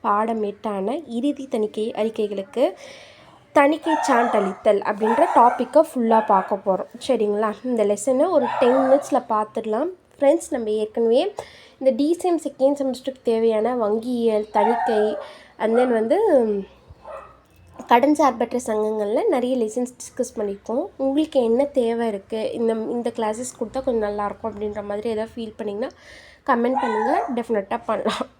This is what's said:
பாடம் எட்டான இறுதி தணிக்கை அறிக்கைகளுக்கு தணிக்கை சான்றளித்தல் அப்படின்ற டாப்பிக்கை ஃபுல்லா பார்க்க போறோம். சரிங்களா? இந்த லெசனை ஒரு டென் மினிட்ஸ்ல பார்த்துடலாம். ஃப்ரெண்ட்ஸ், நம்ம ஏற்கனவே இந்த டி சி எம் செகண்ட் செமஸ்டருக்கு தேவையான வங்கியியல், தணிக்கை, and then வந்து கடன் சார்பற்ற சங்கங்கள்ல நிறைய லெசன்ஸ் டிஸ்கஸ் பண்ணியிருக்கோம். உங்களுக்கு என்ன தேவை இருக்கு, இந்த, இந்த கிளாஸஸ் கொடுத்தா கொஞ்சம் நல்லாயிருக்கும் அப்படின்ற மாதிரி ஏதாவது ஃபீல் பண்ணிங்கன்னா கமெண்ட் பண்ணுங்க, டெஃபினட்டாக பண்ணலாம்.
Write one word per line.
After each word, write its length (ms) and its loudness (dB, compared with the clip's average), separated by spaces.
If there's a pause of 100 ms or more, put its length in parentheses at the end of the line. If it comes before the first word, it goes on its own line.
பாடம் 420 0
எட்டான 640 -6
இறுதி 400 -4
தணிக்கை 480 -4
அறிக்கைகளுக்கு 760 -2 (800)
தணிக்கை 400 4 (140)
சான்றளித்தல் 760 2
அப்படின்ற 540 0
டாப்பிக்கை 460 4
ஃபுல்லா 440 2
பார்க்க 400 2
போறோம். 240 -2 (180)
சரிங்களா? 440 0 (120)
இந்த 200 0
லெசனை 460 2
ஒரு 160 0 (140)
டென் 200 4
மினிட்ஸ்ல 500 2
பார்த்துடலாம். 580 -2 (320)
ஃப்ரெண்ட்ஸ், 300 4
நம்ம 200 -4
ஏற்கனவே 520 2 (580)
இந்த 160 2
டி 240 2
சி 80 -2
எம் 160 2
செகண்ட் 360 0
செமஸ்டருக்கு 520 -4
தேவையான 440 2
வங்கியியல், 760 0
தணிக்கை, 640 2 (420)
and 200 2
then 100 4
வந்து 320 2 (1700)
கடன் 280 6
சார்பற்ற 500 0
சங்கங்கள்ல 640 -2
நிறைய 300 0
லெசன்ஸ் 380 -2
டிஸ்கஸ் 400 -8
பண்ணியிருக்கோம். 460 -4 (160)
உங்களுக்கு 460 0
என்ன 200 2
தேவை 440 0
இருக்கு, 460 -6
இந்த, 200 0
இந்த 420 -4
கிளாஸஸ் 440 -6
கொடுத்தா 240 -6
கொஞ்சம் 260 0
நல்லாயிருக்கும் 420 -6
அப்படின்ற 320 -8
மாதிரி 260 -6
ஏதாவது 260 -6
ஃபீல் 240 -12
பண்ணிங்கன்னா 300 -6 (560)
கமெண்ட் 360 2
பண்ணுங்க, 420 0 (120)
டெஃபினட்டாக 500 -4
பண்ணலாம். 420 -4 (120)